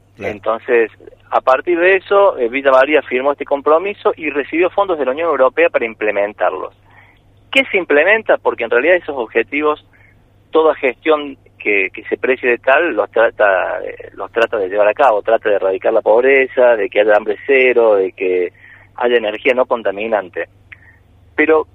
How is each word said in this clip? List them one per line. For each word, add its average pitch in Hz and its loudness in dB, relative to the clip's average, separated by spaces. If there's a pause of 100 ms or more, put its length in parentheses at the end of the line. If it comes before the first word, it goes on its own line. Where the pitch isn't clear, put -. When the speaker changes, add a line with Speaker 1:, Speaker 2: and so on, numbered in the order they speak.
(160)
Speaker 1:
claro. 104 -10
Speaker 2:
Entonces, 113 -2 (400)
a - -2
partir 143 0
de 185 2
eso, 202 0
eh, 120 -2
Villa 135 -2
María 135 4
firmó 131 -2
este 139 -10
compromiso 160 -2
y 156 -8
recibió 156 -2
fondos 190 -2
de 143 -4
la 127 -2
Unión 160 -4
Europea 160 2
para 143 -2
implementarlos. 101 -4 (800)
¿Qué 269 2
se - -2
implementa? 180 2
Porque 117 -4
en 113 -6
realidad 135 2
esos 151 -6
objetivos, 143 -4 (680)
toda 160 2
gestión 147 -2 (260)
que, 98 -2
que 110 -18
se - -6
precie 127 -2
de 120 0
tal, 143 0
los 101 -2
trata, 95 0
eh, - -14
los 95 -14
trata 117 -2
de 95 -2
llevar 101 2
a 107 2
cabo, 113 2
trata 110 0
de 101 2
erradicar 95 -2
la 113 0
pobreza, 123 4
de 98 -2
que 104 0
haya 107 4
hambre 104 0 (100)
cero, 123 4
de 95 0
que 92 -2 (440)
haya 120 0
energía 110 -2
no 127 0
contaminante. 101 -4 (880)
Pero, 156 0